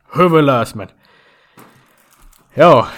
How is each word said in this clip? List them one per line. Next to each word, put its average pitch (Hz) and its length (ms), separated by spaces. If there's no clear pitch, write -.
huvudlös, 151 640
men 98 140
ja, 147 320